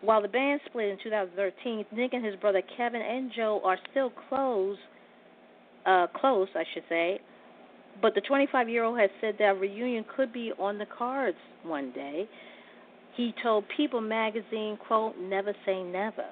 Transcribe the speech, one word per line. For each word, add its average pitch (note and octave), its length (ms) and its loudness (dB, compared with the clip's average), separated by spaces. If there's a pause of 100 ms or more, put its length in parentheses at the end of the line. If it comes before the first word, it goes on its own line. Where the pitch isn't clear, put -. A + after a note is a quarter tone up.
While A3 200 6
the G3+ 60 -2
band C#4 380 2
split A3 220 -4
in G3 140 -4
two A3+ 80 -6
thousand G3 260 -2
thirteen, G3+ 560 -4
Nick B3 220 -2
and B3 100 -2
his G3+ 120 -4
brother F#3+ 260 2 (140)
Kevin A#3+ 260 -2
and B3+ 320 -4
Joe G#3+ 300 0
are F#3 140 2 (120)
still C4+ 220 0 (160)
close, A#3 480 0 (1080)
uh, F#3 280 6
close, A3 400 4
I E3+ 100 -2 (100)
should - 160 -8
say, E3+ 300 0 (800)
but G#3+ 120 6
the G3+ 60 2
twenty-five-year-old A#3+ 760 2
has G3+ 120 6 (120)
said G#3+ 160 0
that G3+ 180 6
a - 20 -8
reunion A3 460 -2 (100)
could B3+ 200 0
be A#3 240 -4
on G3+ 180 -2
the G#3 100 -6
cards B3 520 -2 (240)
one C#3+ 300 -6
day. D3 360 -6 (880)
He A#3+ 260 -2
told G#3+ 220 2 (100)
People C#4 280 0
magazine, A3 760 -2 (100)
quote, A3 320 0
"Never G3 360 -2 (100)
say F#3 180 0
never." F#3 500 -6